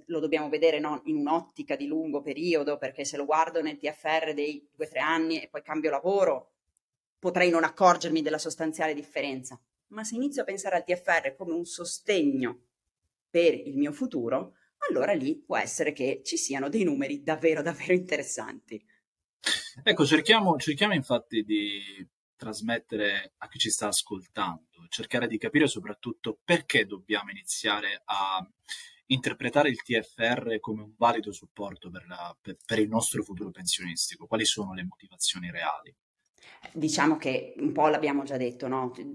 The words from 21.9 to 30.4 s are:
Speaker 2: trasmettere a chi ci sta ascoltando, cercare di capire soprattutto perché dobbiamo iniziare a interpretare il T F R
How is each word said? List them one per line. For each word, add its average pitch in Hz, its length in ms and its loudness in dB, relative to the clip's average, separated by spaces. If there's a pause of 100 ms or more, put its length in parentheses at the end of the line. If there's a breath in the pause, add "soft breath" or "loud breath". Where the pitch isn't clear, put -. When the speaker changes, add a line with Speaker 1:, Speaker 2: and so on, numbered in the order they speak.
Speaker 2:
trasmettere 107 1000 -4
a - 100 -14
chi - 120 -16
ci 110 100 2
sta 107 180 0
ascoltando, 95 1040 -4
cercare 120 380 -2
di 110 100 -4
capire 143 300 2
soprattutto 117 760 -6
perché 143 420 2
dobbiamo 101 460 -6
iniziare 101 720 -4
a 95 420 -2 (600 loud breath)
interpretare 131 640 2
il 117 120 -2
T 120 200 -2
F - 160 -18
R 117 420 0